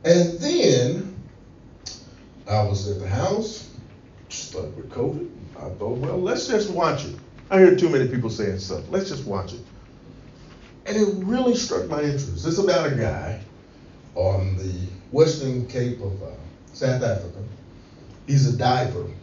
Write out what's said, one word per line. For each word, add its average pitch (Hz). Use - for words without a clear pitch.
And 170
then 165
I 104
was -
at 92
the 90
house, 196
stuck -
with -
covid. 131
I 92
thought, 117
"Well, 160
let's 190
just 208
watch 160
it." -
I 190
hear 180
too 165
many 127
people 113
saying 98
stuff. -
Let's 185
just 135
watch 95
it. -
And 208
it 196
really 240
struck -
my 147
interest. 143
It's 165
about 175
a 127
guy 107
on 95
the 90
Western 131
Cape 120
of, 101
uh, -
South 123
Africa. 98
He's 139
a 110
diver. 127